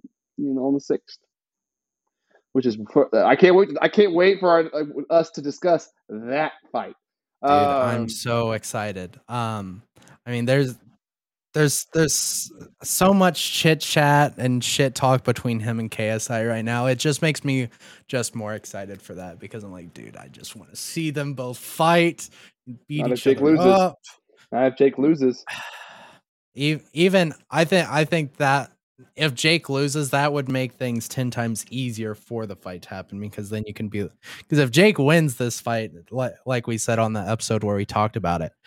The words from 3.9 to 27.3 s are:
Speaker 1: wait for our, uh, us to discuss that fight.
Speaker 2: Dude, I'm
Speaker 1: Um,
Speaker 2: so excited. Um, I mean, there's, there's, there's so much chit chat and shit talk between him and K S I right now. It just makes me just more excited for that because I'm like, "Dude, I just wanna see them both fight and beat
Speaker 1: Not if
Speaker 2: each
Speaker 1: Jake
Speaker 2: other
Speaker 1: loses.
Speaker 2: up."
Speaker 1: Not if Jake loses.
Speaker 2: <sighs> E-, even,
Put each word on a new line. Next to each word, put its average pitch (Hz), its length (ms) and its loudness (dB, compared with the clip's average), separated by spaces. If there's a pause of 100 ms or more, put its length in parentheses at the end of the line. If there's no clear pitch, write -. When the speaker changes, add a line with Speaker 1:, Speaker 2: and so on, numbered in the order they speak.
Speaker 1:
wait 185 260 4
for 185 100 2
our, 170 100 6 (140)
uh, 151 100 -4 (260)
us 165 220 2
to 156 100 -12
discuss 151 480 -2 (200)
that 123 420 -6 (200)
fight. 95 240 -6 (460)
Speaker 2:
Dude, 143 100 2
I'm 135 520 2
Speaker 1:
Um, 113 60 -6
Speaker 2:
so 117 420 -2
excited. 104 760 -8
Um, 110 560 -6 (420)
I 123 60 -10
mean, 120 140 -4
there's, 131 300 2 (800)
there's, 151 400 2
there's - 580 -2 (320)
so 190 300 2
much 185 400 2
chit 160 280 2
chat 147 560 4
and 123 260 0
shit 135 320 0
talk 131 280 2
between 117 360 -2
him 113 200 -4
and 113 120 -6
K 110 180 -4
S 110 200 -4
I 113 160 -2
right 113 200 -2
now. 120 200 -2
It 131 140 2
just 151 220 -2
makes 156 220 0
me 131 260 -2 (380)
just 123 280 -6
more 107 180 -8
excited 101 480 -14
for 92 140 -18
that 90 240 -16
because 104 240 -16
I'm 98 80 -16
like, 87 220 -18
"Dude, 57 220 -20
I 67 140 -20
just - 260 -20
wanna 98 200 -20
see 160 360 -6
them 143 220 -6
both 123 240 -10
fight 170 720 2 (360)
and 120 220 -16
beat 147 140 -4
Speaker 1:
Not 120 100 0
if 123 80 -2
Speaker 2:
each - 60 -10
Speaker 1:
Jake 135 120 6
Speaker 2:
other 147 140 4
Speaker 1:
loses. 165 140 4
Speaker 2:
up." 190 340 4 (520)
Speaker 1:
Not 131 200 2
if - 60 -10
Jake 139 200 4
loses. 135 520 2
Speaker 2:
<sighs> - 40 -12 (1040)
E-, 147 220 0 (160)
even, 175 400 4 (160)